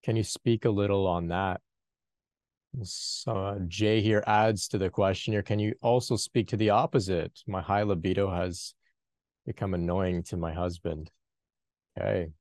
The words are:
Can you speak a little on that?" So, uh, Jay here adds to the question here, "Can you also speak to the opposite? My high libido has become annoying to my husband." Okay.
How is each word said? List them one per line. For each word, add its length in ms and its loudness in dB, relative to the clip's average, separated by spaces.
Can 140 0
you 60 2
speak 420 0
a 40 4
little 380 2
on 220 0
that?" 320 -2
So, 480 -8
uh, 360 -4
Jay 340 2
here 260 4
adds 400 2
to 100 -4
the 140 0
question 420 0
here, 80 0
"Can 160 -2
you 240 0
also 340 2
speak 340 -2
to 80 -2
the 120 4
opposite? 640 2
My 140 -4
high 200 0
libido 480 0
has 460 -4
become 260 -4
annoying 500 0
to 140 -8
my 160 -4
husband." 560 -6
Okay. 300 -2